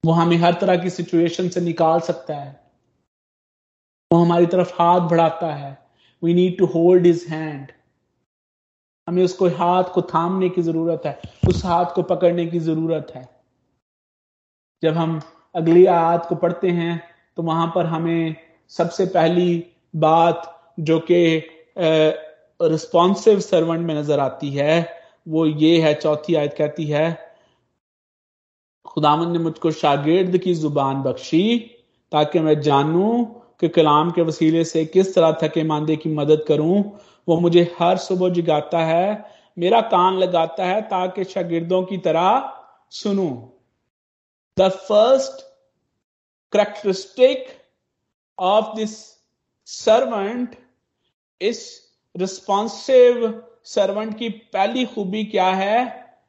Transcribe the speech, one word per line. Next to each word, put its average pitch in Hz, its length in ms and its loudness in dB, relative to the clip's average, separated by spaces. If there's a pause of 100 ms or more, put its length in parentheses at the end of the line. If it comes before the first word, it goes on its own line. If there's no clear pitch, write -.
वो 165 60 2
हमें 170 260 2
हर 170 160 4
तरह 175 240 0
की 175 120 -4
सिचुएशन 170 600 -2
से 180 120 -4
निकाल 165 380 0
सकता 165 360 -8
है। 139 360 -18 (1400)
वो 170 100 4
हमारी 170 220 4
तरफ 180 360 -2
हाथ 175 180 4
बढ़ाता 165 560 0
है। 139 340 -16 (360)
We 170 80 2
need 180 260 0
to 175 160 0
hold 180 260 4
his 170 180 4
hand। 156 480 -10 (1400)
हमें 180 140 2
उसको, 180 260 0
हाथ 180 340 0
को 180 180 -2
थामने 180 480 -2
की 180 120 -2
जरूरत 165 440 -2
है, 143 160 -8 (260)
उस 185 180 -2
हाथ 175 200 2 (100)
को 180 80 0
पकड़ने 170 440 0
की 170 120 -4
जरूरत 160 560 -4
है। - 260 -20 (1400)
जब 160 100 2
हम 160 280 -2 (340)
अगली 170 300 6
आयत 170 440 2
को 175 60 -4
पढ़ते 175 340 -2
हैं, 170 340 -4 (320)
तो 170 80 -8
वहां 165 320 -2
पर 170 100 0
हमें 165 500 -2 (320)
सबसे 170 380 -2
पहली 170 680 0 (200)
बात 160 840 0
जो 160 200 0
कि, 165 380 2
अ, 156 720 0 (500)
रिस्पॉन्सिव 180 800 2
सर्वेंट 165 480 -2
में 156 80 -4
नजर 147 240 -2
आती 139 340 -4
है, 156 480 0 (260)
वो 160 180 0
ये 156 360 4
है, 151 120 2
चौथी 151 420 -2
आयत 147 220 -2
कहती 151 280 -4
है, 151 500 -4 (1500)
"खुदावंद 151 420 0
ने 170 120 -2
मुझको 165 320 -2
शागिर्द 160 680 0
की 175 180 0
जुबान 139 480 -2
बख्शी, 185 560 0 (520)
ताकि 151 280 0
मैं 151 220 2
जानूं 165 640 2 (340)
कि 165 100 0
कलाम 156 420 4
के 170 100 0
वसीले 160 440 0
से 160 200 -2
किस 190 300 0
तरह 160 280 4
थके 156 200 -2
मांदे 156 320 -2
की 156 140 -6
मदद 151 380 2
करूं। 160 360 2 (440)
वो 165 120 2
मुझे 175 400 2
हर 180 180 2
सुबह 185 320 -2
जगाता 165 560 -2
है, 185 400 -2 (320)
मेरा 196 240 2
कान 185 320 2
लगाता 175 520 -2
है, 196 160 -2
ताकि 185 420 -6
शागिर्दों 175 640 -4
की 190 120 -8
तरह 180 640 0 (300)
सुनूं।" 180 560 -4 (1120)
The 190 120 4 (200)
first 240 420 2 (1200)
characteristic 208 800 0 (1040)
of 202 240 2 (100)
this 220 180 -8 (760)
servant, 240 880 -2 (840)
इस - 500 -8 (260)
रिस्पॉन्सिव 220 1300 0 (160)
सर्वेंट 208 560 -4
की 233 100 -6
पहली 226 560 -4
खूबी 208 400 -6
क्या 185 260 0
है? 214 540 -2 (240)